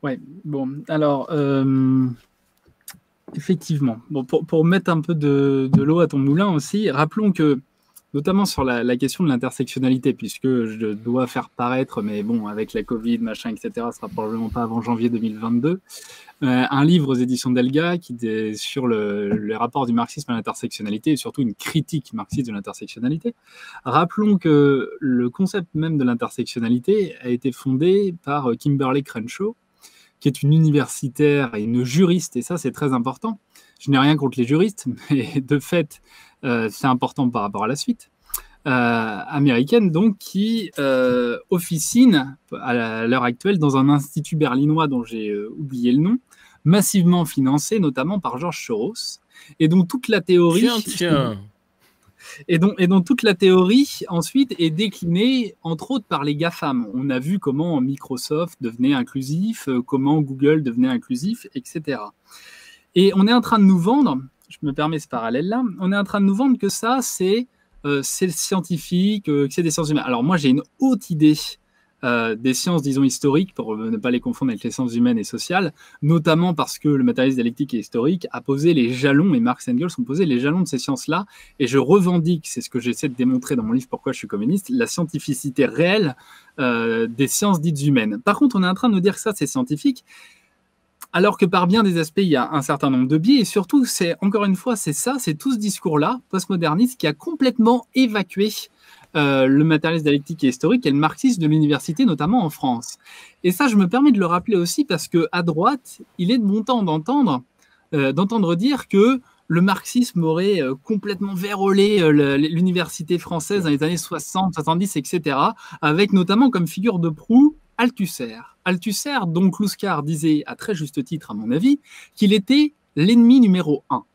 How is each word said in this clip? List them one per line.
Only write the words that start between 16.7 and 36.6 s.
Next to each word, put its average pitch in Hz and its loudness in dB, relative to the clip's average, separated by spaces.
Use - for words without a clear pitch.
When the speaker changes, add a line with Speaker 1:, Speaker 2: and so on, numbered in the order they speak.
Speaker 1:
un 139 4
livre 160 4
aux 131 2
éditions 123 -2
Delga 143 0
qui 175 -10
dé-, 110 -4
sur 127 -6
le, 104 -2
le 107 -6
rapport 120 -2
du 120 -2
marxisme 120 -4
à 120 -2
l'intersectionnalité 110 -6
et 143 2
surtout - -8
une 113 -2
critique - -6
marxiste 113 -6
de 113 -8
l'intersectionnalité. 117 -8
Rappelons 202 0
que 143 2
le 123 0
concept 185 -4
même 160 -2
de 135 0
l'intersectionnalité 123 -2
a 127 -12
été 123 -2
fondé 175 0
par, 139 -4
euh, 117 0
Kimberly 135 0
Crenshaw, 131 -8
qui - 0
est - -4
une 143 2
universitaire 143 0
et 107 -4
une 120 -2
juriste, 170 0
et 123 -4
ça 175 -6
c'est 127 -6
très 147 -2
important. 131 -4
Je - -12
n'ai 139 4
rien 147 4
contre 127 -4
les 123 2
juristes, 160 0
<laughs> - -20
mais 139 -2
de 139 -2
fait, 165 -4
euh, 117 -2